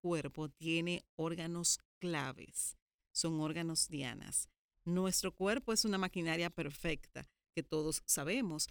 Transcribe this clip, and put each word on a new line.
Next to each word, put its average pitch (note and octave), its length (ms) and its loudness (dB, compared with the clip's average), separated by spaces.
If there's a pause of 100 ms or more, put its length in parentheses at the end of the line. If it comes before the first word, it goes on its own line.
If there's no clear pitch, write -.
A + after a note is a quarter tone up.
cuerpo D#3 480 -2
tiene E3 540 -2 (140)
órganos E3+ 640 0 (200)
claves, C#3 800 -4 (340)
son E3 300 0
órganos D#3+ 460 2
dianas. C#3 600 -4 (360)
Nuestro F#3 480 2
cuerpo A3 400 0
es A3 100 4
una G3+ 140 2
maquinaria E3+ 520 0
perfecta, D3 800 -4 (280)
que D#3+ 80 0
todos D#3 420 0
sabemos, E3 640 0